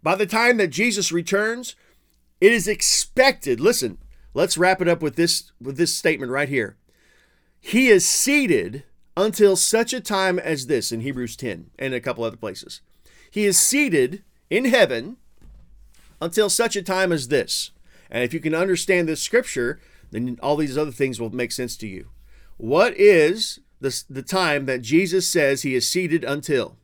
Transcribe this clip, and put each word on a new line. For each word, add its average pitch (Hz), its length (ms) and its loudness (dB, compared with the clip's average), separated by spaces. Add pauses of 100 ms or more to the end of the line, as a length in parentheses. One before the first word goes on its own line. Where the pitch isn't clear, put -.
by 165 140 0
the 202 100 -2
time 233 320 2
that 202 100 2
Jesus 196 440 -2
returns, 208 640 -4 (680)
it 202 100 8
is 202 160 0
expected. 214 920 0
Listen, 135 380 0 (360)
let's 180 240 0
wrap 185 240 2
it 170 60 0
up 170 140 2
with 151 140 -4
this, - 440 0
with 131 180 -10
this 165 180 0
statement 139 360 -2
right 139 180 -2
here. 123 260 -2 (840)
"He 254 280 2
is 196 180 6
seated 143 760 0 (320)
until 202 400 4
such 233 380 0
a 254 80 -6
time 190 360 0
as 143 300 -6
this," 127 240 -2
in 113 80 -6
Hebrews 123 380 -8
ten 95 420 -8
and 131 140 -6
a 123 80 -6
couple 120 240 -6
other 113 120 -8
places. - 440 -12 (500)
"He 208 140 0
is 196 120 2
seated 180 680 0 (260)
in 233 160 0
heaven 208 520 2 (1040)
until 190 280 0
such 226 260 0
a 196 80 -4
time 190 280 0
as 139 180 -2
this." - 420 -2 (400)
And 120 120 -2
if 123 100 -4
you 160 60 -4
can 160 140 -4
understand 175 540 0
this 156 140 -4
scripture, 143 580 -2 (320)
then 123 320 -6
all 147 120 2
these 143 220 -2
other 151 140 -2
things 123 280 -4
will 113 120 -8
make 120 200 -4
sense 123 260 -8
to 110 100 -12
you. 92 220 -14 (480)
What 151 380 2
is 190 640 6 (200)
the, 135 300 -6
the 135 140 -10
time 151 440 0
that 127 140 -2
Jesus 170 460 2
says 139 360 0
he 135 100 -2
is 123 160 0
seated 170 340 -2
until? 139 600 -4